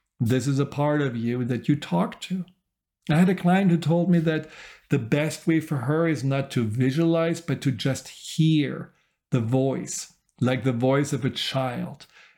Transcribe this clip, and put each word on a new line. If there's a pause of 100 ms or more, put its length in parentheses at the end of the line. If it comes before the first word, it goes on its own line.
(200)
this
is
a
part
of
you
that
you
talk
to. (640)
I
had
a
client
who
told
me
that (400)
the
best
way
for
her
is
not
to
visualize,
but
to
just
hear (380)
the
voice, (280)
like
the
voice
of
a
child. (300)